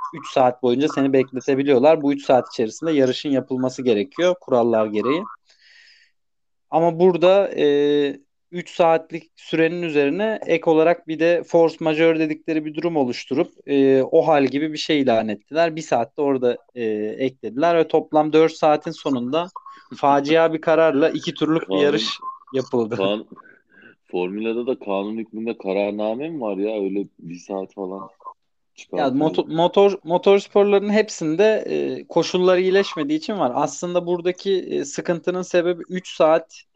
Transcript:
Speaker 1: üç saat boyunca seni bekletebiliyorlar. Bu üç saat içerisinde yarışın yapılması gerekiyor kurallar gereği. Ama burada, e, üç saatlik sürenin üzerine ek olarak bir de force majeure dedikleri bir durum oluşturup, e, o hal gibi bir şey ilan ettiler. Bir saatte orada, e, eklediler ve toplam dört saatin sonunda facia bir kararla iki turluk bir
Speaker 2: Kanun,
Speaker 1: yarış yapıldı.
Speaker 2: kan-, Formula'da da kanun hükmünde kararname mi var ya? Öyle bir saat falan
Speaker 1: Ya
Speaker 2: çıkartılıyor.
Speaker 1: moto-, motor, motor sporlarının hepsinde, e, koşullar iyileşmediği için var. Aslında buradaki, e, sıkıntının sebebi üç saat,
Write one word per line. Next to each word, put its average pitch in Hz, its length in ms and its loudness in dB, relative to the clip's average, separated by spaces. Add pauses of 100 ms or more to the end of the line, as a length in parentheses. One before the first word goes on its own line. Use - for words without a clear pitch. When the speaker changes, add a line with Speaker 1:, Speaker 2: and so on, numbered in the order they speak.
(160)
Speaker 1:
üç - 180 -12
saat 127 300 2
boyunca 127 240 2
seni 139 260 -2
bekletebiliyorlar. 139 880 2
Bu 143 120 0
üç 139 120 -10
saat 127 280 2
içerisinde 123 380 -4
yarışın 135 380 0
yapılması 127 520 -4
gerekiyor 123 600 0
kurallar 117 440 2
gereği. 113 380 -2 (1500)
Ama 165 300 0
burada, 185 580 4
e, 143 600 2 (320)
üç 175 240 -10
saatlik 165 600 0
sürenin 165 460 -2
üzerine 165 640 0
ek 165 240 0
olarak 160 380 2
bir 156 120 -6
de 170 280 2
force 165 320 2
majeure 160 400 2
dedikleri 156 460 -4
bir 156 100 -10
durum 165 220 -4
oluşturup, 135 540 -2 (160)
e, 135 360 4
o 156 240 2
hal 143 180 4
gibi 147 280 -4
bir 151 40 -12
şey 151 240 0
ilan 113 260 2
ettiler. 156 480 -4
Bir 160 60 -8
saatte 123 400 -4
orada, 127 360 0 (180)
e, 120 80 -8 (340)
eklediler 135 600 -2
ve 160 100 2
toplam 156 460 0
dört 160 200 4
saatin 156 380 0
sonunda 139 560 -4 (480)
facia 147 580 2
bir 156 80 -6
kararla 160 480 4
iki 160 240 -6
turluk 156 280 0
bir - 60 -10
Speaker 2:
Kanun, - 120 0
Speaker 1:
yarış 143 300 2 (440)
yapıldı. 123 420 -2
Speaker 2:
kan-, 104 320 -2 (840)
Formula'da 107 560 -4
da 131 120 -4
kanun 101 380 -6
hükmünde 113 400 -8
kararname 104 720 -4
mi 156 120 -10
var 101 160 -6
ya? 104 260 -4
Öyle 95 240 -4 (120)
bir 85 200 -16
saat 95 340 -10
falan 95 280 -10
Speaker 1:
Ya - 760 -20
Speaker 2:
çıkartılıyor. 143 540 -2
Speaker 1:
moto-, 165 260 -4
motor, 180 380 4 (100)
motor 180 360 2
sporlarının 202 540 2
hepsinde, 208 760 0
e, 143 400 -6
koşullar 180 500 2
iyileşmediği 180 640 0
için 202 200 -6
var. 131 160 0
Aslında 175 500 -4
buradaki, 180 540 -2
e, 143 260 -6
sıkıntının 175 560 -4
sebebi 175 480 -2
üç - 260 -10
saat, 165 460 2 (140)